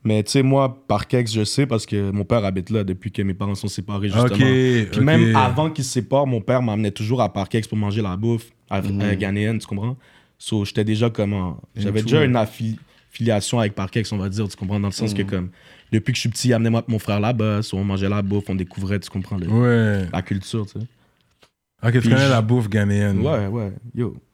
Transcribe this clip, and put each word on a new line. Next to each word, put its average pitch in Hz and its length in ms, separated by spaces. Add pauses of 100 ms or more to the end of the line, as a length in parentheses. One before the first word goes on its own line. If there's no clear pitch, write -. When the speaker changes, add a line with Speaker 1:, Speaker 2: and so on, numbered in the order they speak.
Speaker 1:
mais 107 200
tu - 80
sais, 139 120
moi, 135 340 (100)
Parkex, 110 460
je 110 100
sais 135 220
parce 120 220
que 101 240
mon 101 120
père 110 220
habite 95 240
là 107 140
depuis 92 280
que 104 120
mes 98 100
parents 101 220
sont 101 120
séparés, 101 420
justement. 113 160
Speaker 2:
Ok, 98 120
Speaker 1:
Puis 127 560
Speaker 2:
ok. - 100
Speaker 1:
même 143 320
avant 131 360
qu'ils 147 120
se - 100
séparent, 135 340
mon 120 120
père 127 220
m'amenait 107 300
toujours 113 320
à 101 100
Parkex 107 340
pour 107 120
manger 104 240
la 92 120
bouffe 113 300 (240)
af-, 98 180
Speaker 3:
Mhm. 101 140
Speaker 1:
euh, 104 140
ghanéenne, 104 420
tu - 80
comprends ? 110 320 (400)
So, 107 280
j'étais 107 180
déjà 110 260
comme 104 240
en, 92 260 (160)
Speaker 3:
Et 107 60
Speaker 1:
j'avais 104 200
Speaker 3:
tout, 110 40
Speaker 1:
déjà 127 140
Speaker 3:
ouais. 151 80
Speaker 1:
une 123 80
affi-, 110 420 (320)
filiation 113 500
avec 104 140
Parkex, 98 380
on 104 60
va 98 120
dire, 101 180
tu - 80
comprends ? 101 240
Dans 101 100
le 95 40
sens 107 220
que 101 80
Speaker 3:
Mhm. 98 40
Speaker 1:
comme, 92 220 (420)
depuis 110 220
que - 40
je - 40
suis 120 80
petit, 123 200
il 120 40
amenait 113 160
moi, 113 180
mon 110 120
frère 104 200
là-bas, 107 440
so, 98 140
on 95 60
mangeait 98 260
la 104 120
bouffe, 101 260
on 95 60
découvrait, 95 460
tu - 100
comprends, 98 280
le, 87 100
Speaker 2:
Ouais. 110 680
Speaker 1:
la 90 80
culture, 101 460
tu - 60
sais. 107 120 (1000)
Speaker 2:
Ok, 113 100
tu 127 80
Speaker 1:
Puis 117 80
Speaker 2:
connais 131 160
Speaker 1:
je 139 40
Speaker 2:
la 120 120
bouffe 113 280
ghanéenne. 101 500
Speaker 1:
Ouais, 117 280
ouais, 104 240 (240)
yo. 117 200 (180)